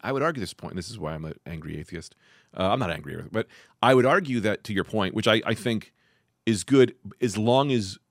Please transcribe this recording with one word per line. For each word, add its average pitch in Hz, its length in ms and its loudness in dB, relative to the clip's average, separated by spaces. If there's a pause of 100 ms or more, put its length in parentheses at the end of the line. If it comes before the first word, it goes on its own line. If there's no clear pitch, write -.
I 113 80 -4
would 135 100 -2
argue 156 180 -2
this 92 140 -8
point, - 200 -14
and 90 40 -8
this 85 120 -8
is 110 100 -14
why 78 140 -6
I'm 78 100 -10
an 78 100 -10 (100)
angry 78 320 -12
atheist. 78 380 -14 (420)
Uh, 92 140 0
I'm 120 80 0
not 95 140 -2
angry, 78 280 -10 (120)
but 110 160 -4 (340)
I 226 120 8
would 127 120 6
argue 143 340 2
that, 104 240 -2
to - 80 -10
your 95 120 0
point, 101 300 -2
which 107 120 -2
I, 110 180 4
I 113 100 -2
think 113 380 -4 (540)
is 107 160 2
good, 131 320 6 (260)
as 107 160 -2
long 127 360 2
as, 101 260 -2 (120)